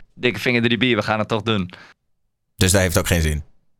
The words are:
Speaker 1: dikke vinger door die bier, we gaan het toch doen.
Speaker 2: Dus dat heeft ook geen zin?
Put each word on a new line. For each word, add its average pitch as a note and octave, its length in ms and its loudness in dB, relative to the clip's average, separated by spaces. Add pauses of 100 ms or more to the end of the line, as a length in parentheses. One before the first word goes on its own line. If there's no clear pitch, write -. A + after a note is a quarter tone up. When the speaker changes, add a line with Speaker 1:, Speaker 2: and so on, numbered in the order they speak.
(140)
Speaker 1:
dikke A#2+ 260 -2
vinger B2 200 0
door A#2 100 2
die A#2 80 2
bier, B2 180 2
we G#2 80 2
gaan G#2+ 160 -2
het G#2+ 80 -4
toch A2 140 -2
doen. G2 280 -2 (880)
Speaker 2:
Dus F#2 160 2
dat G2 100 4
heeft F2+ 160 0
ook F2+ 100 -2
geen E2+ 140 0
zin? D#2 220 -2 (360)